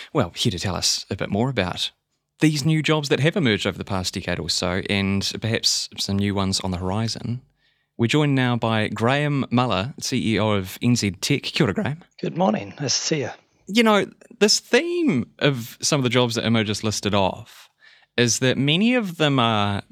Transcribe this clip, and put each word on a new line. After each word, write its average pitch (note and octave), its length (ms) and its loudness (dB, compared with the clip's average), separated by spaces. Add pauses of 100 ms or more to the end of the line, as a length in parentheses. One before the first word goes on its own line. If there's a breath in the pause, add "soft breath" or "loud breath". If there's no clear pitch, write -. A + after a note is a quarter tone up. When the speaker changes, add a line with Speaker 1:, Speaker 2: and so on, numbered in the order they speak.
(120 loud breath)
Speaker 1:
Well, G2+ 240 0
here - 160 0
to F2+ 80 -4
tell F2 160 -4
us - 340 -2
a G2 60 -4
bit - 140 -6
more B2 200 0
about F#2+ 420 -2 (480)
these D3+ 260 2
new D#3 160 2
jobs D3+ 280 0
that C#3 100 2
have D#3+ 180 2
emerged G#2+ 300 2
over E2 100 -4
the F#2+ 80 -8
past F#2 300 -4
decade F2 240 -4
or D#2+ 100 -6
so, F2+ 400 -2
and G2 420 0 (100)
perhaps - 460 -2 (100)
some G2 200 -2
new G2+ 160 2
ones G2 280 0
on F#2+ 100 -4
the F2+ 60 -4
horizon, G#2+ 640 -4 (560)
we're A2+ 100 2
joined D3 280 4
now B2 200 2
by A2+ 340 0
Graham C3+ 640 0
Muller, A#2+ 480 0
C A2 360 -2
E - 40 2
O G#2+ 120 2
of F#2+ 300 -2
N A#2+ 160 4
Z G#2 140 0 (100)
Tech. - 220 0
Kia - 240 0
ora, F#2+ 60 0
Graham. E3 300 -6 (160)
Speaker 2:
Good - 180 -6
morning. G3+ 440 0
Nice C3 180 -2
to - 60 -6
see D#3+ 160 -2
you. G#2+ 80 -4 (380)
Speaker 1:
You A3 160 2
know, G#3 240 4 (320)
this G#3 200 4
theme D#4 680 0 (100)
of B2+ 420 0
some - 180 2
of C3 40 0
the B2 60 2
jobs A#2+ 260 2
that - 100 -2
Imo A2+ 180 2
just G#2 200 -4
listed G#2 300 -2
off - 540 -2 (500 soft breath)
is A#2+ 220 2
that B2+ 180 2
many E3+ 380 2
of G3 220 -4
them C#3+ 220 2
are G#2 420 0 (100)